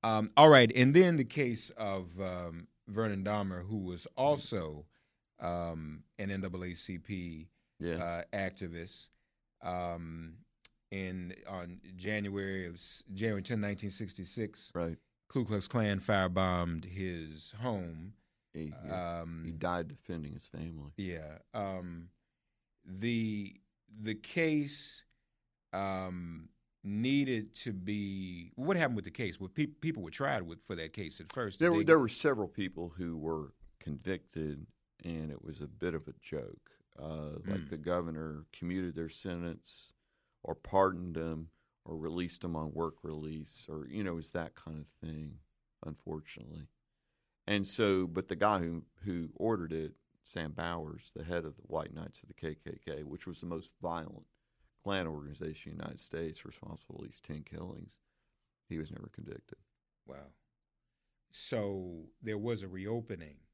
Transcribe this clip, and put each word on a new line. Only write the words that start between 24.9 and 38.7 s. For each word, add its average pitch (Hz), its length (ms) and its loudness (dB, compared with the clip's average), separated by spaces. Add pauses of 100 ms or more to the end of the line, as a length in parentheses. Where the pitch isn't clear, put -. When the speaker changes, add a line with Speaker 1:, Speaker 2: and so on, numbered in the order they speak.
Speaker 1:
um, 90 760 -4 (360)
needed 117 720 2
to - 160 -6
be, 95 840 -4
what 160 240 0
happened 139 180 4
with 98 80 -2
the 92 60 -8
case? 95 280 -4
Well, 92 140 -8
pe-, 151 140 2
people 151 360 -4
were 80 80 -8
tried 139 320 0
with, 82 220 -10
for 101 120 -4
that 80 180 -6
case 85 260 -8
at 80 120 -14
first. 110 260 -6
Did 160 60 6
Speaker 2:
There 175 80 8
Speaker 1:
they 165 40 6
Speaker 2:
were, 165 60 6
Speaker 1:
get 156 60 4
Speaker 2:
there 160 100 12
were 123 100 6
several 110 400 2
people 87 480 -4
who 85 220 -4
were 76 340 -2 (280)
convicted, 78 840 -6 (380)
and 80 260 -6
it - 140 -12
was 73 160 -12
a 73 60 -8
bit 87 280 -4
of 76 140 -6
a 69 140 -14
joke. 62 480 -10 (280)
Uh, 78 340 -8 (140)
like, - 140 -2
Speaker 1:
Mm. 76 100 -10
Speaker 2:
the 82 60 -6
governor 78 760 -2
commuted 87 440 -2